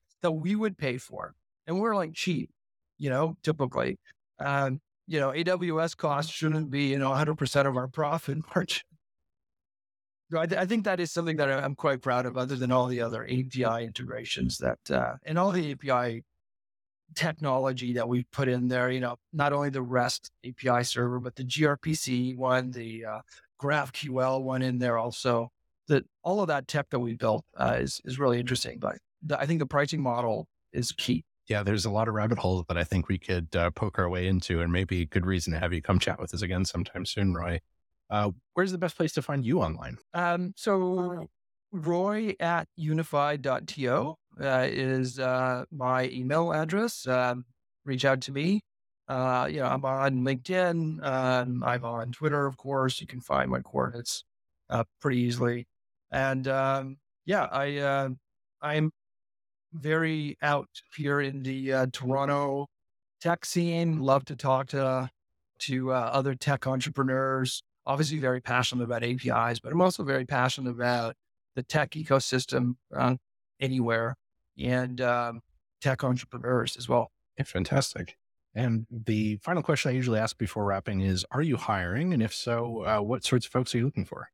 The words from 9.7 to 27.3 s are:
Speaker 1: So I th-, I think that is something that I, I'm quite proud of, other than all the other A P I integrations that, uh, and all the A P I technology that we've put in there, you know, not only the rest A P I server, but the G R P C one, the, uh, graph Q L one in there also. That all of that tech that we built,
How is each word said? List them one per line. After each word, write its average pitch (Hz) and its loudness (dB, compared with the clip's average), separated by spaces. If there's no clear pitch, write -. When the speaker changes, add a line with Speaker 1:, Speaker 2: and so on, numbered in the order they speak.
Speaker 1:
So 160 -2
I 165 0
th-, 180 0
I 190 0
think 220 2
that 185 0
is 175 -2
something 165 -2
that 139 2
I, 135 0
I'm 139 -2
quite 135 0
proud 127 2
of, 123 -6
other 131 -2
than 127 0
all 127 6
the 123 -2
other 113 -4
A 127 0
P 127 -2
I 113 0
integrations 117 -6
that, 64 -2
uh, 62 0
and 156 0
all 190 2
the 165 0
A 139 -6
P 139 -6
I 123 0
technology 131 0
that 120 -2
we've 123 0
put 135 0
in 123 2
there, 127 2
you 127 -2
know, 123 -4
not 147 2
only 143 0
the 135 -2
rest 123 0
A 127 -10
P 127 -2
I 123 4
server, 123 0
but 123 -8
the 131 -8
G 147 0
R 143 4
P 156 -2
C 127 -2
one, 127 0
the, 113 -10
uh, 110 -8
graph 139 0
Q 127 -4
L 131 2
one 131 -2
in 127 0
there 120 2
also. 117 0
That 143 4
all 190 0
of 190 0
that 143 -2
tech 147 -2
that 127 0
we 117 -2
built, 113 2